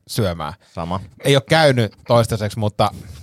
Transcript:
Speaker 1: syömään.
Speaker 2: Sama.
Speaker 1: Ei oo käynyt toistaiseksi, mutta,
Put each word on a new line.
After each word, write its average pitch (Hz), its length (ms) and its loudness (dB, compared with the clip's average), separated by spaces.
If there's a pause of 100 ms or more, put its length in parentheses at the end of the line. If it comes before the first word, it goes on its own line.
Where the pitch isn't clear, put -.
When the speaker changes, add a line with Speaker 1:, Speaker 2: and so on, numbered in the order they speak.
Speaker 1:
syömään. 82 460 -4 (200)
Speaker 2:
Sama. 90 260 -6 (240)
Speaker 1:
Ei 139 120 4
oo 135 140 4
käynyt 135 440 2 (140)
toistaiseksi, 113 520 0
mutta, 104 320 0 (320)